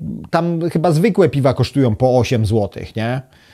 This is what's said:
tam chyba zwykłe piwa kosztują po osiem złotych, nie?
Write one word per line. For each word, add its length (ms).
tam 400
chyba 220
zwykłe 380
piwa 240
kosztują 420
po 220
osiem 280
złotych, 500
nie? 260